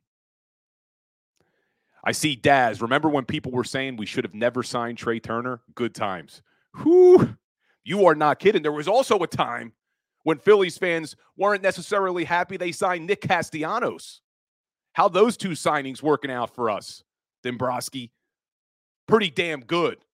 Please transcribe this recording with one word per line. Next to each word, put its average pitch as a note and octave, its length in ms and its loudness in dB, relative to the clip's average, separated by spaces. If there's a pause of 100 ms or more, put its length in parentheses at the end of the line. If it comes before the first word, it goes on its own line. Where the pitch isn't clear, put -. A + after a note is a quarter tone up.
(2000)
I A2+ 100 -2
see D3+ 220 -2
Daz. A#2+ 460 2
"Remember C3+ 280 0
when C#3+ 180 0
people C3 260 -6
were B2 120 -2
saying C3+ 320 -8
we G#2+ 100 -8
should B2 180 -6
have G2+ 100 -12
never A#2+ 280 -2
signed A#2+ 360 -6
Trea A2+ 220 -4
Turner? A#2+ 400 -8 (140)
Good A#2 200 -4
times." F#2 480 -10 (400)
Whew. F4+ 540 8 (500)
You G3 200 2
are D#3 100 6
not D3+ 240 2
kidding. F#3+ 220 2
There D3+ 100 -2
was D3+ 160 -6
also A3+ 320 2
a E3 80 -4
time A#2+ 440 -6 (520)
when D#3 160 0
Phillies G3 360 4
fans E3 380 -4 (220)
weren't G3 260 -2
necessarily F#3 600 -2
happy F3 320 -2
they F3+ 160 -6
signed F3+ 340 -4
Nick F#3+ 140 -4
Castellanos. D#3+ 1000 -4 (720)
How F#3 140 4
those G3 280 4
two G3 140 -6
signings C#3+ 520 -4
working C#3+ 300 0
out A#2+ 200 -4
for A#2+ 160 -2
us, - 360 -8 (400)
Dombrowski? B2 680 -6 (960)
Pretty G#3 240 2
damn D#3+ 300 -4
good. D3+ 380 -2 (160)